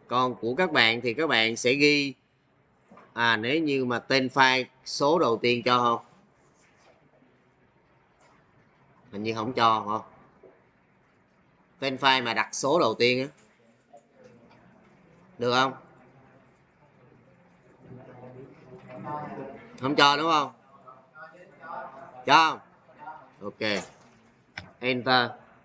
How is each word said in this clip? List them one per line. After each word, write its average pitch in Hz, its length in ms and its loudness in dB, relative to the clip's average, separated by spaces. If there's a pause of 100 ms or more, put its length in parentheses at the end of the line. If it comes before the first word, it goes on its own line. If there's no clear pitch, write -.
Còn 127 280 -2
của 113 200 -6
các 180 180 -2
bạn 117 280 4
thì 117 140 -2
các 156 120 -2
bạn 113 300 2
sẽ 123 160 0
ghi. 143 420 2 (960)
À, 117 240 2
nếu 123 240 -2
như 139 240 0
mà 120 140 -2
tên 131 360 0
file 131 300 4 (200)
số 147 340 0
đầu 120 240 2
tiên 120 200 0
cho 123 160 4
không? 120 280 0 (3000)
Hình 101 100 -10
như 110 120 -4
không 113 180 -6
cho 113 280 2
hả? 104 180 -6 (1800)
Tên 135 180 -4
file 131 280 2
mà 113 100 -2
đặt 104 180 -4
số 147 280 0
đầu 113 140 2
tiên 123 260 2
á. 135 80 -6 (2000)
Được 123 140 0
không? 127 200 2 (4000)
Không 135 160 -2
cho 143 200 6
đúng 160 140 -2
không? 143 220 0 (1700)
Cho 156 240 4
không? 131 80 -10 (840)
Ok. 101 400 -4 (960)
Enter. 123 500 0 (340)